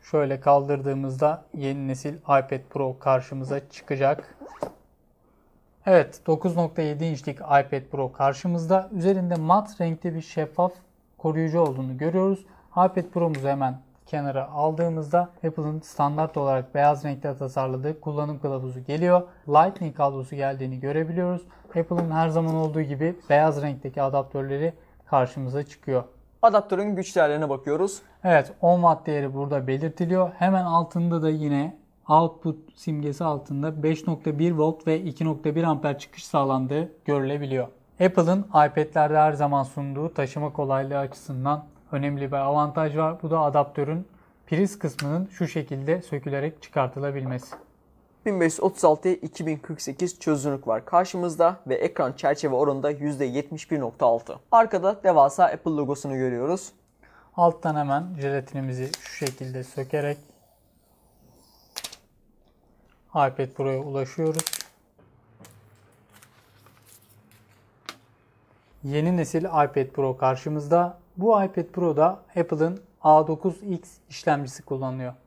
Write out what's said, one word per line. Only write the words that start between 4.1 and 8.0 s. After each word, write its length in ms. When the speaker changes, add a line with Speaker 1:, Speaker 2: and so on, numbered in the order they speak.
Speaker 1:
Evet, 420
dokuz 280
nokta 260
yedi 240
inçlik 340
iPad 420
Pro 200